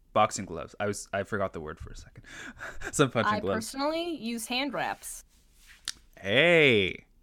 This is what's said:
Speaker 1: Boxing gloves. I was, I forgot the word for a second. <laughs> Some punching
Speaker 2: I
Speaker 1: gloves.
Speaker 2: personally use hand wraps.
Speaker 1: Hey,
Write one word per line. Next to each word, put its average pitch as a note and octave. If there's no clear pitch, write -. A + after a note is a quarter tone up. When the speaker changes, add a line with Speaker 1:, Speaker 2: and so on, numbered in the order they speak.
Speaker 1:
Boxing G#2+
gloves. D#2+
I G#2
was, -
I G2+
forgot G2
the F2
word D#2
for -
a -
second. -
<laughs> -
Some C3+
punching A2+
Speaker 2:
I G#3+
Speaker 1:
gloves. A3
Speaker 2:
personally D#4+
use A3+
hand B3+
wraps. -
Speaker 1:
Hey, C3